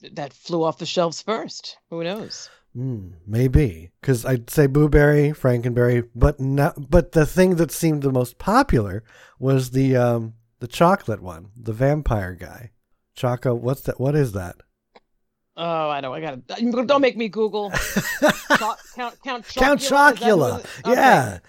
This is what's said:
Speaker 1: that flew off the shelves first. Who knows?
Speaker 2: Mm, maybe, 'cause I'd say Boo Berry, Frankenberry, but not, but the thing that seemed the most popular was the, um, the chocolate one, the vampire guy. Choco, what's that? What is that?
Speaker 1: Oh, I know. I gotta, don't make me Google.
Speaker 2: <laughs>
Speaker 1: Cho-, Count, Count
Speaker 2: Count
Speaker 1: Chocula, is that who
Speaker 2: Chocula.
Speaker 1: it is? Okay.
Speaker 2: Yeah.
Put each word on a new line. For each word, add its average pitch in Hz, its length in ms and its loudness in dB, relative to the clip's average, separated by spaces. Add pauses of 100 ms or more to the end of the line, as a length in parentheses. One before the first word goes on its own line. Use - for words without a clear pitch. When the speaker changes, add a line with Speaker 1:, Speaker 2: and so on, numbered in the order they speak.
(140)
Speaker 1:
that 143 180 -12
flew 165 320 -6
off 156 140 -4
the 170 80 -12
shelves 170 360 -2
first. - 560 -10 (120)
Who 165 140 -10
knows? - 460 -12 (260)
Speaker 2:
Mm, 117 380 -10 (120)
maybe, 113 640 0 (140)
'cause 123 200 0
I'd 127 280 -4
say 147 160 4
Boo 147 200 4
Berry, 147 440 6
Frankenberry, 123 840 0
but 135 260 2
not, 139 520 -2
but 170 220 4
the 156 120 4
thing 185 300 2
that 160 160 0
seemed 151 320 -2
the 139 80 0
most 127 260 -2
popular 120 640 0 (360)
was 131 320 0
the, 131 260 2
um, 117 360 0 (260)
the 123 80 -10
chocolate - 560 0
one, 87 260 -16 (100)
the 110 140 -8
vampire 117 600 -2
guy. 90 340 -18 (460)
Choco, 123 400 -2
what's 120 280 -4
that? - 160 -6
What 135 160 -2
is 135 180 0
that? 92 240 -10 (1000)
Speaker 1:
Oh, 160 340 -4
I 143 120 -6
know. 131 120 -8
I 156 80 -10
gotta, 147 160 -10 (480)
don't 285 160 2
make 247 160 2
me 226 120 -4
Google. 208 420 -4
Speaker 2:
<laughs> - 880 0
Speaker 1:
Cho-, 220 140 -4 (220)
Count, 240 280 -10
Count 240 240 -8
Speaker 2:
Count 262 320 2
Speaker 1:
Chocula, - 0 -
is 269 100 -4
that 277 300 6
who 220 60 -4 (100)
Speaker 2:
Chocula. 123 240 0
Speaker 1:
it - 60 -14
is? - 200 -18
Okay. 240 80 2
Speaker 2:
Yeah. 156 560 4